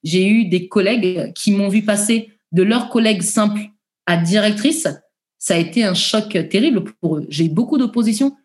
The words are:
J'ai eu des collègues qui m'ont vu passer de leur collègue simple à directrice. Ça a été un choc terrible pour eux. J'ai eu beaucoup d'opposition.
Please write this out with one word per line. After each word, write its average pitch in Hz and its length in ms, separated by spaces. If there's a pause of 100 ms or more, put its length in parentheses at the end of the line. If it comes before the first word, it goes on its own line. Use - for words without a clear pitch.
J'ai 185 260
eu 220 180
des 180 200
collègues 185 680
qui - 180
m'ont 202 160
vu 208 140
passer 214 500 (180)
de 185 140
leur 233 260
collègue 220 320
simple 208 380 (460)
à 175 100
directrice. 208 720 (500)
Ça - 160
a 170 40
été 170 260
un 185 100
choc 214 420 (140)
terrible 220 320 (180)
pour 160 180
eux. - 100
J'ai 151 160
eu 160 60
beaucoup 247 280
d'opposition. 240 680